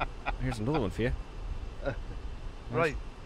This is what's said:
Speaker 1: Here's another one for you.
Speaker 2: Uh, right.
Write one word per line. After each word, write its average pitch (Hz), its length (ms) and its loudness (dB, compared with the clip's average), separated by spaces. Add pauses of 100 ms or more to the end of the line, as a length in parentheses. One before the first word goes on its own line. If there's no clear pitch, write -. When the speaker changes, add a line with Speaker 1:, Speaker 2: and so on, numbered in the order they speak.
(420)
Speaker 1:
Here's 123 180 2
another 139 200 4
one 101 100 4
for 87 140 0
you. 127 80 4 (760)
Speaker 2:
Uh, 135 60 2 (800)
right. 156 240 6 (300)